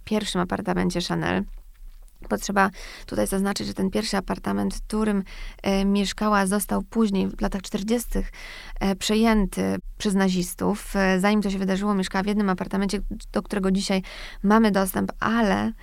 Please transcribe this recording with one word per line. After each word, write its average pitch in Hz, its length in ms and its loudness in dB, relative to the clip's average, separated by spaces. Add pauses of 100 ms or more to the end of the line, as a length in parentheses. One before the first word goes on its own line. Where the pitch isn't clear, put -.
pierwszym 208 380 -2
apartamencie 180 600 0
Chanel. 175 420 0 (840)
Potrzeba 196 400 2 (360)
tutaj 208 220 -2
zaznaczyć, 196 400 -2
że 202 60 -6
ten 190 160 0
pierwszy 214 280 -2
apartament, 196 580 -2
w - 60 -8
którym, 214 420 0 (400)
e, 196 220 2
mieszkała, 202 600 2
został 202 380 0
później 196 440 2
w 214 140 -6
latach 196 200 -2
czterdziestych, 214 680 -2 (480)
e, 190 160 2
przejęty 202 840 2 (200)
przez 208 180 0
nazistów. 185 800 0
E, 190 240 4
zanim 208 220 4
to 202 80 0
się 190 100 -2
wydarzyło, 196 340 0
mieszkała 190 300 0
w 202 40 -2
jednym 208 220 2
apartamencie, 190 500 -2 (320)
do 202 120 -2
którego 190 280 0
dzisiaj 190 300 2 (420)
mamy 214 280 6
dostęp, 190 480 0
ale, 214 640 2